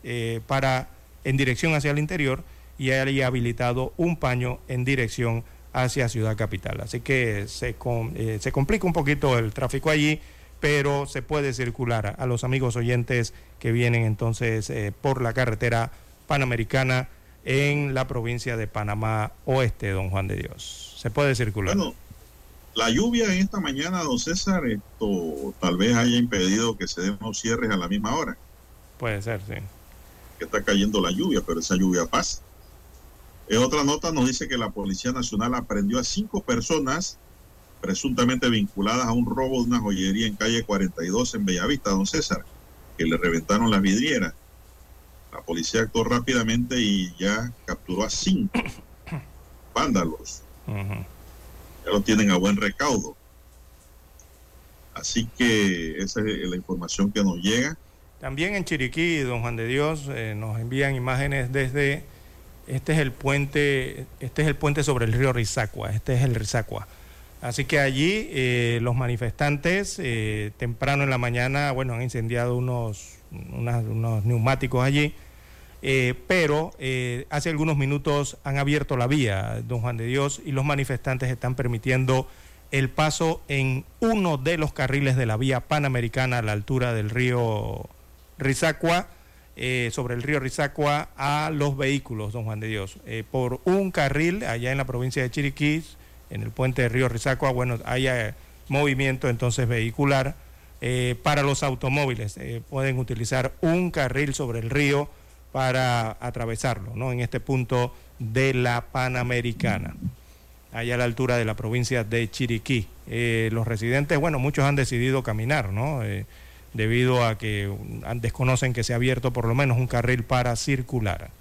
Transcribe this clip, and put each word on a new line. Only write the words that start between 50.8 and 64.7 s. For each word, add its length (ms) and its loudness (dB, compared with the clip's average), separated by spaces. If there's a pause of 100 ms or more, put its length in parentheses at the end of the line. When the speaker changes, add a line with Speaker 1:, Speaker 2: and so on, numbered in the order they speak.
Speaker 2:
Ya 60 -4
lo 120 4
tienen 280 4
a 60 6
buen 200 4
recaudo. 600 -2 (1800)
Así 340 -4 (100)
que 600 2
esa 220 -4
es 280 -2
la 80 -4
información 560 -2
que 120 2
nos 140 2
llega. 380 0 (440)
Speaker 1:
También 340 -4
en 100 -2
Chiriquí, 540 0
don 220 -2
Juan 160 -2
de 100 -4
Dios, 420 0
eh, 280 -4
nos 240 -4
envían 340 0
imágenes 580 0
desde, 520 0 (640)
este 240 -2
es 60 4
el 120 2
puente, 960 0 (140)
este 220 -2
es 60 4
el 60 2
puente 300 2